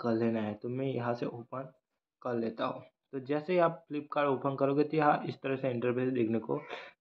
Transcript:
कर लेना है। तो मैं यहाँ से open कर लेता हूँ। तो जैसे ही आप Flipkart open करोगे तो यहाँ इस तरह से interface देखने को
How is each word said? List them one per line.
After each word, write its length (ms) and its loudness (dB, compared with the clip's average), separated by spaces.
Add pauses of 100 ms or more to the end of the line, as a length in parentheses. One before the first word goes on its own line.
कर 120 2
लेना 280 2
है। 120 -2
तो 160 -8
मैं 160 -4
यहाँ 280 -2
से 120 -4
open 440 -10 (520)
कर 120 -4
लेता 320 -2
हूँ। 160 -4 (320)
तो 60 -6
जैसे 340 -2
ही 60 4
आप 280 2
Flipkart 400 0
open 280 0
करोगे 280 4
तो 140 0
यहाँ 280 6
इस 160 -6
तरह 140 -2
से 160 0
interface 420 0
देखने 260 2
को 200 -2 (420)